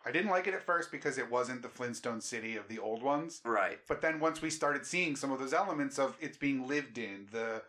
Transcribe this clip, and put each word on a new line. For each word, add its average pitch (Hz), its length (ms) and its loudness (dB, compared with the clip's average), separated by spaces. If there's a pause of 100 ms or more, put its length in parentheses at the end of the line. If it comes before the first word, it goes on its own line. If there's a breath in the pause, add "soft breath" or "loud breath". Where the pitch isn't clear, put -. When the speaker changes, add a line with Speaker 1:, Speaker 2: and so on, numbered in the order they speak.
Speaker 1:
I 120 80 -6
didn't 202 180 2
like 185 180 4
it 185 60 2
at 185 100 -4
first 170 260 2
because 139 260 -2
it 117 140 -2
wasn't 123 320 0
the 120 60 -8
Flintstone 117 520 -4
city 113 360 -4
of 101 120 -8
the 113 120 -8
old 110 240 -2
ones. 151 400 0
Speaker 2:
Right. 104 420 4
Speaker 1:
But 147 160 0
then 160 160 4
once 160 240 2
we 160 80 0
started 143 340 2
seeing 170 300 0
some 139 160 -2
of 135 80 0
those 135 160 -2
elements 160 440 2
of 135 220 2
it's 143 160 -6
being 135 300 0
lived 135 320 -2
in, 98 320 -6
the 113 380 -2